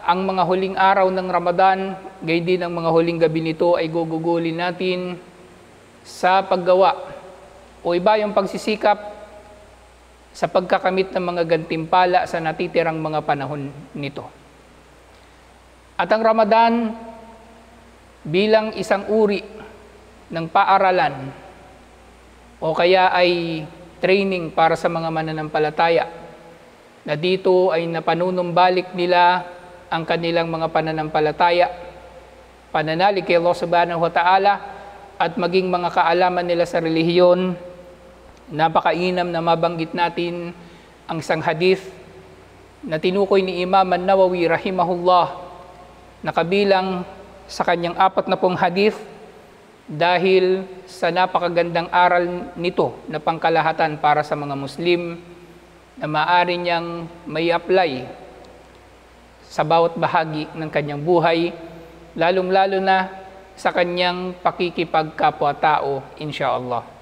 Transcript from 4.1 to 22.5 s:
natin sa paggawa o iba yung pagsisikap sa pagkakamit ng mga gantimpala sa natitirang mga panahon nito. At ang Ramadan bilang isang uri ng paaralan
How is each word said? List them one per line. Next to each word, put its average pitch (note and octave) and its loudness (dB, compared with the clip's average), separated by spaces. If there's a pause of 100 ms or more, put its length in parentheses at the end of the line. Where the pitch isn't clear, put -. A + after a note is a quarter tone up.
natin F3+ -4 (880)
sa F#3+ 2
paggawa F#3 4 (800)
o F3 -2
iba G#3+ 4
yung G3+ -2
pagsisikap G#3 0 (1400)
sa - -4
pagkakamit F#3+ 0
ng F3+ -2
mga F3 -2
gantimpala E3+ 2
sa E3 -4
natitirang D#3+ -2
mga D3+ -4
panahon C#3+ -4 (240)
nito. C#3 -10 (1700)
At F3 0
ang A3 2
Ramadan A3+ 4 (1300)
bilang G#3+ 0
isang G3 -2
uri G#3 2 (880)
ng E3 -6
paaralan E3+ 2 (1300)